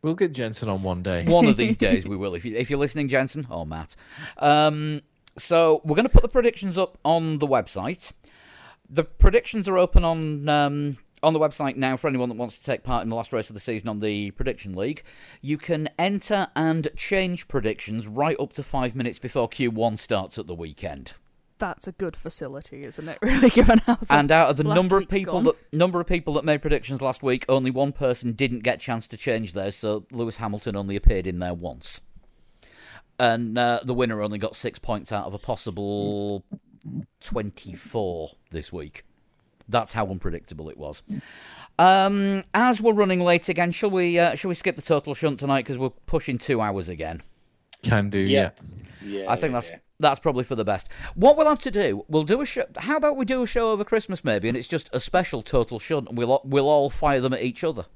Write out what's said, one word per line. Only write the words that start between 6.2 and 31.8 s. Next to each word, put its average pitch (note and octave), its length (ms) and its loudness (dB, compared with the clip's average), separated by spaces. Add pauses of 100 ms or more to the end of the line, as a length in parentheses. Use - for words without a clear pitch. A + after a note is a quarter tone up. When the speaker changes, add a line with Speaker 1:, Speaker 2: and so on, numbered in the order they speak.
Speaker 2:
the A#3+ 80 4
predictions A3+ 480 0
up - 280 -2
on D#3+ 340 2
the D3 80 -2
website. B2 640 -4 (800)
The D3+ 160 0
predictions G#3+ 640 6
are F#3 80 2
open F3+ 260 6
on, D#3 460 -2
um, D3 480 2 (260)
on D#3+ 100 4
the D#3 60 2
website D3 380 -2
now C3 180 0
for C#3+ 140 -4
anyone B2+ 200 -2
that A#2 60 -8
wants A#2 220 -10
to - 60 -20
take C3 200 -4
part B2 200 -2
in A2 60 -4
the A2+ 60 -4
last A2+ 160 -6
race A2 180 -2
of A2 40 -18
the G#2 80 -14
season A2 260 -6
on G#2+ 120 -6
the G#2 320 -2
Prediction G2+ 420 -6
League. A2 300 -6 (360)
You D3 180 -4
can D#3 300 -4 (120)
enter G3 560 -2
and D#3+ 320 0 (100)
change F#3 500 -2
predictions A2 600 -4
right C#3 320 0
up C#3 140 -6
to C#3+ 100 -10
five B2+ 320 -4
minutes B2 240 -6
before B2+ 280 -2
Q B2 240 0
one A2 260 0
starts G2 420 -4
at F2 80 -10
the F2 80 -10
weekend. D#2 580 -12 (460)
Speaker 3:
That's - 280 -8
a F#3+ 40 -12
good F3 260 -8
facility, C#3 680 -12
isn't D#3 220 -14
it? - 120 -14
<laughs> - 20 -6
Really, C4 300 6
given A#3 340 8
how A#3+ 100 4
the - 140 -8
Speaker 2:
And C#3+ 220 6
out D#3+ 180 6
of C#3 80 0
the D3+ 100 0
Speaker 3:
last D#3 80 2
Speaker 2:
number F#3 220 4
of G3 60 4
Speaker 3:
week's - 160 -8
Speaker 2:
people F3+ 160 -6
Speaker 3:
gone. G3+ 100 2
Speaker 2:
that, - 100 4 (220)
number F3 240 2
of E3+ 60 -6
people E3 260 -2
that C#3+ 100 0
made D3+ 180 2
predictions C3+ 420 -2
last C3 200 -2
week, C3 240 0
only C3 240 4
one C#3 220 0
person B2 400 -2
didn't A#2+ 280 0
get A#2 160 0
a - 20 -12
chance A2+ 300 -6
to - 60 -16
change A2+ 380 -4
theirs, G2 220 -4
so G#2+ 360 -4
Lewis A#2 260 -6
Hamilton G#2+ 380 -6
only G2 220 -6
appeared F#2+ 300 4
in F2+ 120 -6
there F2+ 140 -4
once. E2+ 480 -12 (1160)